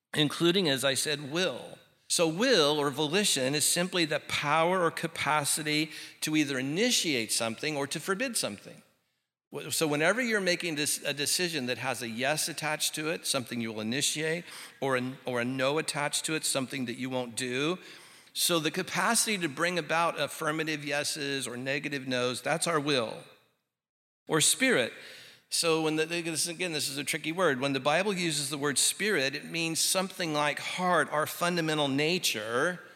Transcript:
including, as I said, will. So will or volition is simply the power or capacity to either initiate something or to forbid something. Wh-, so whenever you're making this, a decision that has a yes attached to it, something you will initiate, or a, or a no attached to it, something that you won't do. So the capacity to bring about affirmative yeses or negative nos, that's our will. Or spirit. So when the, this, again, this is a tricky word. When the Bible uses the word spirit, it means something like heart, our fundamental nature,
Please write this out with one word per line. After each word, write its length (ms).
including, 540
as 160
I 80
said, 360
will. 480
So 180
will 540
or 100
volition 640
is 120
simply 400
the 160
power 600
or 100
capacity 1000
to 160
either 200
initiate 760
something 420
or 120
to 120
forbid 380
something. 440
Wh-, 180
so 160
whenever 340
you're 200
making 340
this, 300
a 80
decision 540
that 100
has 240
a 80
yes 380
attached 480
to 140
it, 180
something 340
you 100
will 100
initiate, 640
or 180
a, 60
or 160
a 40
no 320
attached 480
to 100
it, 100
something 400
that 120
you 120
won't 260
do. 420
So 260
the 120
capacity 680
to 100
bring 280
about 420
affirmative 680
yeses 600
or 100
negative 500
nos, 340
that's 260
our 120
will. 340
Or 120
spirit. 540
So 320
when 160
the, 80
this, 420
again, 240
this 160
is 100
a 60
tricky 300
word. 260
When 140
the 80
Bible 320
uses 360
the 80
word 200
spirit, 580
it 160
means 300
something 520
like 260
heart, 520
our 140
fundamental 640
nature, 880